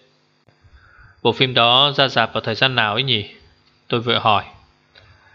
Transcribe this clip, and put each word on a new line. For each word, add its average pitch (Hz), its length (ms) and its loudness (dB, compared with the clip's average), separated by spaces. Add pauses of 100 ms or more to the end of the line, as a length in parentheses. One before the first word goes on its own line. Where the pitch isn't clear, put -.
(1200)
"Bộ 117 100 2
phim 127 220 -2
đó 127 420 2
ra 139 120 2
rạp 117 240 0
vào 110 80 -4
thời 113 140 -4
gian 131 200 0
nào 110 200 0
ấy 123 80 -2
nhỉ?" 117 220 -2 (640)
Tôi 120 120 -2
vừa 117 180 -2
hỏi. 104 260 2 (920)